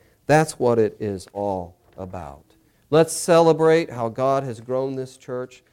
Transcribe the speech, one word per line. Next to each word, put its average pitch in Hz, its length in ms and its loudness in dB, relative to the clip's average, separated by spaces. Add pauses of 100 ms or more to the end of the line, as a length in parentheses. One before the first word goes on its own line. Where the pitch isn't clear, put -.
(280)
That's 156 320 2
what 120 180 2
it 107 220 2
is 101 340 -8
all 95 420 -6 (220)
about. 87 480 -14 (460)
Let's 160 200 4
celebrate 165 800 4
how 120 180 -6
God 135 360 -2
has 113 180 -10
grown 131 340 -4
this 131 220 -12
church. 127 560 -12